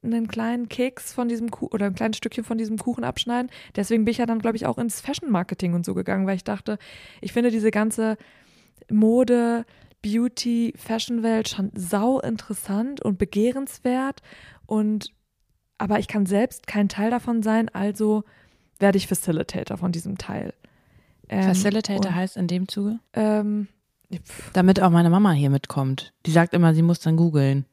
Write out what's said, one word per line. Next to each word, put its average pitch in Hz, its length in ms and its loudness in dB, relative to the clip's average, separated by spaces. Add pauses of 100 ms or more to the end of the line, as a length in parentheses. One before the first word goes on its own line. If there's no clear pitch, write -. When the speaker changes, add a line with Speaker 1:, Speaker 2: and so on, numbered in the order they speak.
Speaker 1:
einen 226 260 -2
kleinen 226 400 -4
Keks - 440 -6
von 240 160 -2
diesem 233 220 -4
Ku-, - 200 -10
oder 208 160 -2
ein 190 80 -2
kleines 220 240 -2
Stückchen 226 260 -6
von 226 140 -4
diesem 220 200 -4
Kuchen 240 260 -4
abschneiden. 247 460 -4 (260)
Deswegen 214 280 2
bin 233 80 2
ich 220 60 -2
ja 240 80 2
dann, 226 140 -2
glaub 226 140 0
ich, 220 120 -4
auch 233 120 -2
ins 233 220 -4
Fashion-Marketing 190 720 -2
und 170 120 -2
so 190 80 -4
gegangen, 190 320 -2
weil 196 100 -2
ich 185 80 -10
dachte, 208 340 -6 (420)
ich 196 120 -10
finde 240 180 2
diese 220 200 2
ganze 220 460 0 (760)
Mode, 233 720 4 (380)
Beauty, 233 720 -2
Fashion-Welt 226 720 -2
schon 196 260 -4
sau 208 460 0
interessant 226 840 -6
und 190 160 -2
begehrenswert 254 1000 -2 (460)
und, 214 460 -2 (680)
aber 208 200 0
ich 196 100 -2
kann 202 180 0
selbst 202 400 -2
kein 208 220 0
Teil 208 220 -2
davon 240 320 -2
sein, 220 260 2
also 208 560 -2 (540)
werde 196 200 6
ich - 100 -2
Facilitator - 680 -2
von 175 160 -2
diesem 180 260 -6
Teil. - 360 -8 (760)
Ähm, 190 140 0
Speaker 2:
Facilitator 196 680 0
Speaker 1:
und 170 40 -2
Speaker 2:
heißt 185 220 -4
in 180 100 -2
dem 180 220 -2
Zuge? 208 320 -6 (120)
Speaker 1:
Ähm, 208 540 0 (460)
pff. - 400 -14
Speaker 2:
Damit 190 280 6
auch 185 100 6
meine 170 200 6
Mama 190 220 6
hier 143 180 4
mitkommt. 135 600 -2 (140)
Die 165 40 0
sagt 165 240 4
immer, 165 200 6
sie 160 80 4
muss 170 180 4
dann 160 160 2
googeln. 139 560 4